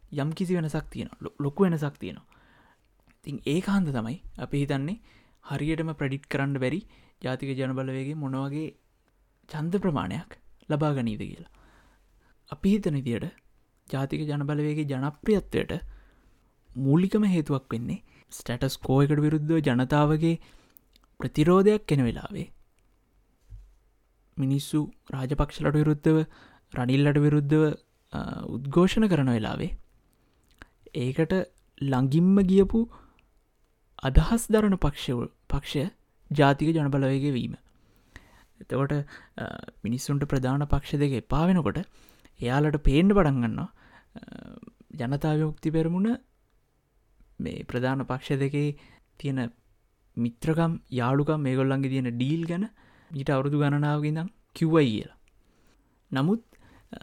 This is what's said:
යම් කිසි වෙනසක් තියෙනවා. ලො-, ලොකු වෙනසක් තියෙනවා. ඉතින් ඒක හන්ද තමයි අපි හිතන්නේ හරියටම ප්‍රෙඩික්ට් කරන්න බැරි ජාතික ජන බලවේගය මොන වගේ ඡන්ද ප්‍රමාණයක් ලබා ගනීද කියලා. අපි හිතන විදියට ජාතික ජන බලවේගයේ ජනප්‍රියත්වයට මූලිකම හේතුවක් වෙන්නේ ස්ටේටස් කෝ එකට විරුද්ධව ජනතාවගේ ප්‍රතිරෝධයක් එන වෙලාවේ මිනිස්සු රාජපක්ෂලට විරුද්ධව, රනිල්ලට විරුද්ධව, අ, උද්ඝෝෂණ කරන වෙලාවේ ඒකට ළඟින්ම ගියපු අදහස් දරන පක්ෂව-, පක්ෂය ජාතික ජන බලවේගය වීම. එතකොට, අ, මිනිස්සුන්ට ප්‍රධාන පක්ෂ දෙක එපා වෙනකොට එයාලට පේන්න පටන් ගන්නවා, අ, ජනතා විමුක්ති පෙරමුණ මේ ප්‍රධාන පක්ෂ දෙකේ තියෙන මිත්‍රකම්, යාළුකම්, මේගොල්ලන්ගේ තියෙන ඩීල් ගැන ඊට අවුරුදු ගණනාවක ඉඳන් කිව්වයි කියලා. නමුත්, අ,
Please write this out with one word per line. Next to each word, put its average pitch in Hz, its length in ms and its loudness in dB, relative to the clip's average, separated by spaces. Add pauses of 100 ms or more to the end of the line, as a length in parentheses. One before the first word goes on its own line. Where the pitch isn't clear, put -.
(100)
යම් 143 220 -4
කිසි 180 220 -2
වෙනසක් 160 340 -2
තියෙනවා. - 300 -10
ලො-, - 180 -12
ලොකු 143 260 -2
වෙනසක් 151 340 0
තියෙනවා. - 300 -12 (840)
ඉතින් - 320 -14
ඒක 156 240 -2
හන්ද 196 240 2
තමයි 117 260 -4 (180)
අපි - 240 -6
හිතන්නේ 143 400 -2 (460)
හරියටම 156 480 -4
ප්‍රෙඩික්ට් 139 340 -6
කරන්න 139 320 -2
බැරි 131 220 -2 (380)
ජාතික 131 320 -6
ජන 131 240 -4
බලවේගය 135 400 -6
මොන 139 200 -6
වගේ 139 340 -6 (800)
ඡන්ද 165 300 -4
ප්‍රමාණයක් 156 520 -4 (340)
ලබා 151 280 0
ගනීද 117 280 -4
කියලා. - 320 -14 (960)
අපි 170 200 -2
හිතන 196 260 0
විදියට 120 300 -4 (640)
ජාතික 139 340 -4
ජන 147 200 -4
බලවේගයේ 147 460 -2
ජනප්‍රියත්වයට 147 840 -2 (1000)
මූලිකම 170 540 2
හේතුවක් 151 440 0
වෙන්නේ 120 340 -8 (300)
ස්ටේටස් - 460 -4
කෝ 131 220 2
එකට 147 220 2
විරුද්ධව 151 400 0
ජනතාවගේ 147 720 2 (880)
ප්‍රතිරෝධයක් 185 720 4
එන 139 120 4
වෙලාවේ - 420 -6 (1900)
මිනිස්සු 139 420 -2 (280)
රාජපක්ෂලට 143 680 -2
විරුද්ධව, 151 440 2 (540)
රනිල්ලට 135 460 2
විරුද්ධව, 147 460 4 (480)
අ, - 80 -6 (240)
උද්ඝෝෂණ 175 640 2
කරන 143 220 4
වෙලාවේ 113 400 -2 (1200)
ඒකට 139 400 -2 (480)
ළඟින්ම 139 640 4
ගියපු 190 380 4 (1160)
අදහස් 156 480 4
දරන 214 300 4
පක්ෂව-, - 540 -2 (140)
පක්ෂය 139 400 -2 (460)
ජාතික 143 400 4
ජන 151 200 2
බලවේගය 139 420 0
වීම. 117 220 -4 (1040)
එතකොට, 139 340 -2 (400)
අ, - 120 -12 (340)
මිනිස්සුන්ට 135 460 -2
ප්‍රධාන 139 400 0
පක්ෂ 147 360 0
දෙක 143 140 2
එපා 135 320 0
වෙනකොට 175 340 2 (600)
එයාලට 147 400 2
පේන්න 151 280 6
පටන් 156 320 4
ගන්නවා, 113 280 -4 (420)
අ, - 120 -20 (680)
ජනතා 143 440 -2
විමුක්ති 156 380 -2
පෙරමුණ 170 380 2 (1300)
මේ - 280 -10
ප්‍රධාන 127 400 -4
පක්ෂ 135 340 -4
දෙකේ 143 300 -2 (460)
තියෙන 135 260 -6 (760)
මිත්‍රකම්, 160 720 -2
යාළුකම්, 139 520 0
මේගොල්ලන්ගේ 135 500 0
තියෙන 131 200 -2
ඩීල් 135 360 -2
ගැන 175 220 -4 (420)
ඊට 139 200 -4
අවුරුදු 143 280 0
ගණනාවක 147 460 0
ඉඳන් 160 260 -4 (180)
කිව්වයි 160 380 4
කියලා. 107 300 -4 (920)
නමුත්, 165 300 0 (480)
අ, - 140 -16